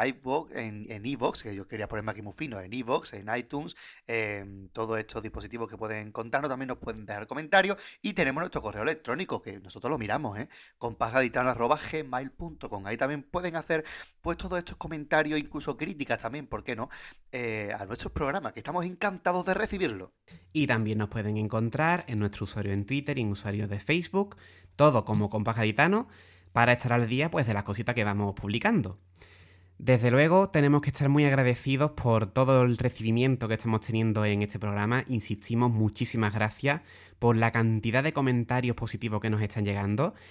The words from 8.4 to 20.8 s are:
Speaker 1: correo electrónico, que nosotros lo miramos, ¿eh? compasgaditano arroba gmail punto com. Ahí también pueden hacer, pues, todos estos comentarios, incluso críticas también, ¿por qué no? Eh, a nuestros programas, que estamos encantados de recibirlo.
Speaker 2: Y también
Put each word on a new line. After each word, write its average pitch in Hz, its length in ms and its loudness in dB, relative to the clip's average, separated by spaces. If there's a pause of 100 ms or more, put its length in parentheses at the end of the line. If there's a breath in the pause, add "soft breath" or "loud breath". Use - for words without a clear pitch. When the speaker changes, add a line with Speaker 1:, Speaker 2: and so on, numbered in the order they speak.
Speaker 1:
correo 107 220 -6
electrónico, 139 580 -4
que 101 180 -12
nosotros 110 320 -8
lo 156 60 0
miramos, 110 400 -4
¿eh? 127 100 -8 (300 loud breath)
compasgaditano 123 720 0
arroba 120 280 2 (140)
gmail 135 400 -6
punto 156 380 -12
com. 98 180 -8
Ahí 110 80 -4
también 135 280 -2
pueden 175 340 -4
hacer, 156 260 0 (380 loud breath)
pues, 170 160 -2
todos - 200 -4
estos - 280 -8
comentarios, 151 540 0
incluso 147 380 -6
críticas 147 440 -4
también, 135 240 -8
¿por 104 180 -8
qué 123 120 -4
no? 113 140 -6 (420 loud breath)
Eh, 110 460 -4
a 98 80 -10
nuestros 120 280 -8
programas, 143 400 -2
que 113 60 -12
estamos 175 260 -2
encantados 180 600 0
de 185 100 2
recibirlo. 175 580 -2 (400 loud breath)
Speaker 2:
Y 147 140 2
también 110 320 2